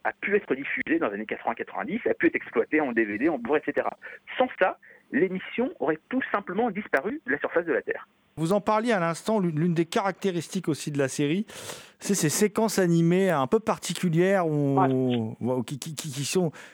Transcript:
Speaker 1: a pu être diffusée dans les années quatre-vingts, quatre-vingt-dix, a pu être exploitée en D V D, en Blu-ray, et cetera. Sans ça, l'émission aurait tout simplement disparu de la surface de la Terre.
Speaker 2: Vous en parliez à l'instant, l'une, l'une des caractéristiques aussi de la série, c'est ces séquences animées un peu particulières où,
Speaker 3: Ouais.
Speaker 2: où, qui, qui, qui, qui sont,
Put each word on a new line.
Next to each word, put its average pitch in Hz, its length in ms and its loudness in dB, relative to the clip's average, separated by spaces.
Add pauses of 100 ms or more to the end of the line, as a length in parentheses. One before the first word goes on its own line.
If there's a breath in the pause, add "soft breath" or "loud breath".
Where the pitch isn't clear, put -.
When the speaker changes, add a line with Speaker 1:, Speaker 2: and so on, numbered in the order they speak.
Speaker 1:
a 110 80 0
pu - 240 -2
être 202 200 0
diffusée 139 420 -2
dans 151 120 0
les 101 40 -4
années 107 140 -6
quatre-vingts, - 260 -4
quatre-vingt-dix, 117 560 -6
a - 60 2
pu - 100 0
être 160 100 4
exploitée 135 460 0
en 131 120 -2
D 113 120 2
V 104 140 -4
D, 147 100 2
en 156 80 0
Blu-ray, 131 240 0
et - 40 -20
cetera. 123 300 -2 (440 loud breath)
Sans 254 100 2 (100)
ça, - 200 2 (320 loud breath)
l'émission 190 680 -2
aurait 156 200 -2 (100)
tout 262 120 -2 (100)
simplement 208 400 -2
disparu 196 560 -2
de 240 40 -4
la 143 60 0
surface 165 280 -2
de 156 80 0
la 104 100 0
Terre. - 240 -8 (300)
Speaker 2:
Vous 165 160 0
en 208 80 2
parliez 220 320 2
à 196 60 2
l'instant, 170 400 0
l'une, 175 200 0
l'une 175 140 2
des 165 120 2
caractéristiques 185 840 -2
aussi 156 200 -2
de 147 80 -4
la 135 120 2
série, 151 360 0 (540 loud breath)
c'est - 160 0
ces 160 140 2
séquences 208 500 2
animées 175 500 4
un 143 160 4
peu 220 140 2
particulières 180 880 2
où, 143 320 2
Speaker 3:
Ouais. 131 80 6 (540)
Speaker 2:
où, 127 220 0
qui, 143 140 -8
qui, 160 180 -10
qui, 156 140 -8
qui 139 140 -6
sont, 170 280 0 (220 loud breath)